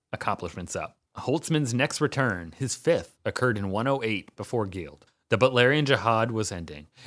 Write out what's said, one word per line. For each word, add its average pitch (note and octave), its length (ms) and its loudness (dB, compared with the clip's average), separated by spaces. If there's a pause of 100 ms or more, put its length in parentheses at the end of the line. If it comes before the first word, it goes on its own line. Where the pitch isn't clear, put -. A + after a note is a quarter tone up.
(120)
accomplishments F2+ 640 -6
up. D#2 200 -8 (220)
Holtzman's D3 560 0
next - 260 -2
return, A2+ 580 -2
his C3 180 -4
fifth, D3 480 -2
occurred A#2 320 0
in G2+ 140 -2
one G#2+ 180 -2
oh C#3 160 0
eight G#2 320 -4
before G#2+ 300 -4
Guild. E2+ 400 -10 (240)
The A2 80 4
Butlerian C3 460 6
Jihad A2+ 460 2
was A2 220 -2
ending, D2+ 340 -10 (200)